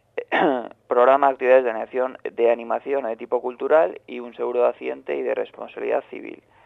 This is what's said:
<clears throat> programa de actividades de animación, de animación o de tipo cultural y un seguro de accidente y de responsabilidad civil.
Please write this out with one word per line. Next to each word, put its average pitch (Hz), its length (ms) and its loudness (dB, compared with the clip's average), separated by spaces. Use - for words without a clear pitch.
<clears throat> - 580 -2
programa 131 400 6
de 131 40 2
actividades 127 320 4
de 120 60 -2
animación, 127 540 -6
de 117 260 2
animación 117 540 -2
o 113 40 -4
de 113 80 -6
tipo 120 240 -4
cultural 135 680 0
y 123 100 -12
un 120 160 -14
seguro 120 280 -2
de 120 60 4
accidente 131 480 -6
y 135 60 -4
de 120 120 -2
responsabilidad 117 760 -6
civil. - 320 -16